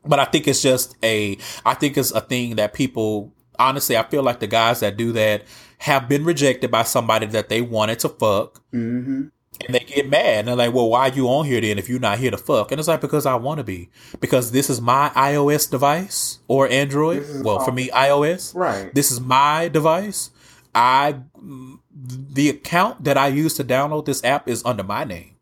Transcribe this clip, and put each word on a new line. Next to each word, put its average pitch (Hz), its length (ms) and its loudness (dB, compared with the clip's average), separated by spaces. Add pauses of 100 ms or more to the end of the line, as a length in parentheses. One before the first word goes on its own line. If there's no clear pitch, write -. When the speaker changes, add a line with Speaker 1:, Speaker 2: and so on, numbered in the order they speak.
Speaker 1:
but 143 140 2
I 131 60 4
think 151 220 0
it's 135 140 2
just 131 420 0
a, 107 340 0 (280)
I 123 80 4
think 143 240 -2
it's 131 140 0
a 110 100 0
thing 120 340 -4
that 104 180 0
people, 110 600 -4 (260)
honestly, 131 380 2
I 113 60 2
feel 143 200 -2
like 120 160 0
the 107 80 -4
guys 113 320 2
that 101 160 -2
do 117 160 -2
that 107 320 0 (360)
have 135 280 0
been 143 160 2
rejected 139 480 0
by 113 120 2
somebody 113 420 0
that 107 240 -4
they 113 120 0
wanted 113 380 -2
to 151 100 -2
fuck. 107 520 -2 (120)
Speaker 2:
Mm-hmm. 123 500 -4 (420)
Speaker 1:
And 123 100 -4
they 120 40 4
get 139 280 -4
mad. 147 320 2
And 110 80 -4
they're 123 80 -2
like, 120 180 2
"Well, 120 140 2
why 127 220 4
are 131 40 -2
you 135 140 0
on 147 180 2
here 123 140 0
then 107 180 0
if 98 120 -8
you're 123 100 -4
not 110 200 -2
here 127 120 0
to 98 60 -6
fuck?" 113 340 0
And 143 80 -4
it's 156 80 -4
like, 160 140 0
"Because 143 240 -2
I 131 100 2
wanna 135 300 -6
be. 90 240 -10 (320)
Because 123 300 0
this 139 180 0
is 123 100 -2
my 131 340 2
I 139 220 2
O 143 140 2
S 147 160 2
device 147 840 -2
or 135 220 2
Android." 143 540 0
Speaker 2:
This 147 60 -14
is 139 140 -8
Speaker 1:
Well, 107 160 2
for 131 120 0
Speaker 2:
all 123 40 -4
Speaker 1:
me, 127 160 -4
I 135 200 4
O 143 120 4
S. 175 320 -4
Speaker 2:
Right. 117 400 -4
Speaker 1:
This 139 160 2
is 120 80 -4
my 147 480 2
device. 160 640 0 (440)
I, 135 420 4 (800)
the 135 560 -2
account 180 540 -2
that 139 140 2
I 139 100 4
use 143 280 0
to 139 100 -4
download 147 400 0
this 135 180 -4
app 139 240 0
is 113 160 -4
under 110 200 -2
my 104 200 -6
name 90 380 -12